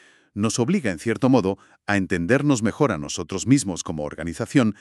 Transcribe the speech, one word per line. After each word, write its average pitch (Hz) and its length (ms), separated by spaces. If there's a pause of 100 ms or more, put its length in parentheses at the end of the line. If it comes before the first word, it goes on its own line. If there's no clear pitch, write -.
(340)
Nos 107 240
obliga, 127 320
en 87 80
cierto 113 320
modo, 98 260 (300)
a 101 100
entendernos 101 680
mejor 113 300
a 82 60
nosotros 82 480
mismos 107 360
como 78 220
organización 87 760